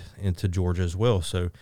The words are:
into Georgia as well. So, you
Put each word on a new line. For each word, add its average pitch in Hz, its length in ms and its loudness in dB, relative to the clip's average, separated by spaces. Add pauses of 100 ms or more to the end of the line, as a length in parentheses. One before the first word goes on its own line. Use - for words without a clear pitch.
(180)
into 98 300 0
Georgia 90 340 0
as 87 140 -2
well. 107 240 2
So, 87 220 -2
you 87 80 -2 (120)